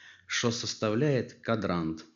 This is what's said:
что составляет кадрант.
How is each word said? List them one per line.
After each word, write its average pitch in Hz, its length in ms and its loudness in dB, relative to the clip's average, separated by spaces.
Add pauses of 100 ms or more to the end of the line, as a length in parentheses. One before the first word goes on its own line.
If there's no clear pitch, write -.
(280)
что - 240 2
составляет 113 920 0
кадрант. 87 600 0 (120)